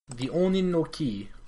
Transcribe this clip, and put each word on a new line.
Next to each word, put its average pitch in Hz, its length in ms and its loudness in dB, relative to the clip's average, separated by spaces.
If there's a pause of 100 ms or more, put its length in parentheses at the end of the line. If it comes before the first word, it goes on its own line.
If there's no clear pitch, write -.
(140)
The 127 140 -4
Onin 185 420 4
no 165 140 2
Ki, 117 460 -4 (180)